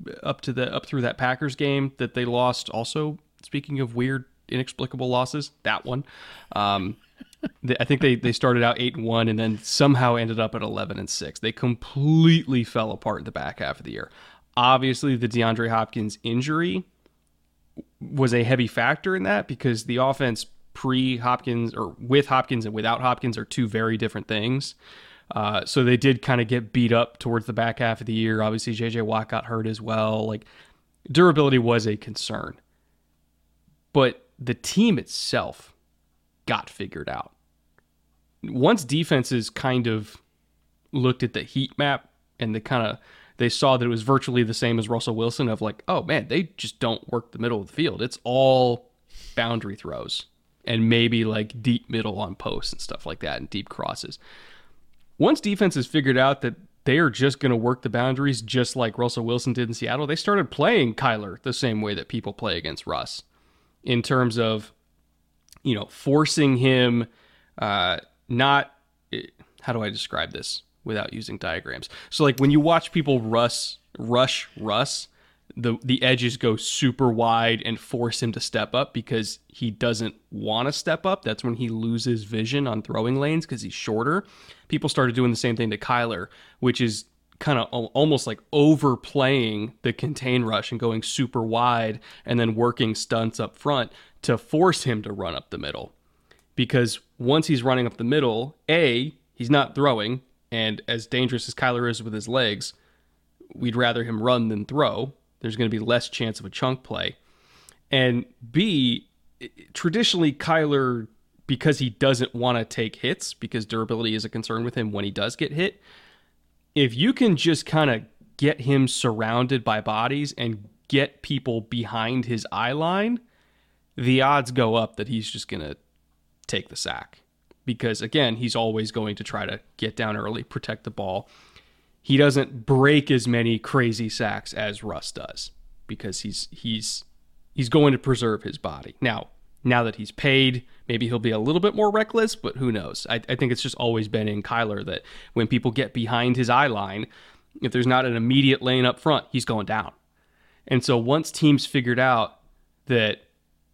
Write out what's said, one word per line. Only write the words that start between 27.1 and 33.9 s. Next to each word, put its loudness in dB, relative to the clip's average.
towards -2
the -6
back -2
half -2
of -12
the -4
year. 0
Obviously, -2
J -4
J -2
Watt -2
got -6
hurt -4
as -4
well. -2
Like, -6
durability 6
was 2
a 0
concern. -10